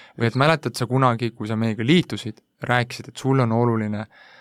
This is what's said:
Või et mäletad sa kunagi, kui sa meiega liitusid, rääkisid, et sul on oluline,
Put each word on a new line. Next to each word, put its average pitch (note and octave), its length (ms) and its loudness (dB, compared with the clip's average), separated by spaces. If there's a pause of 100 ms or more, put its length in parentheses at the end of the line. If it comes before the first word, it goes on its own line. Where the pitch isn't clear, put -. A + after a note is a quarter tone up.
(180)
Või A#2 140 0
et A2 80 -6
mäletad D3 400 2
sa A#2+ 80 -2
kunagi, A#2+ 480 0
kui G#2 160 -8
sa A2 80 -2
meiega A2+ 240 -2
liitusid, A#2+ 560 0 (240)
rääkisid, B2 480 -2
et - 60 -18
sul C3 260 2
on A2+ 80 2
oluline, A2 540 0 (360)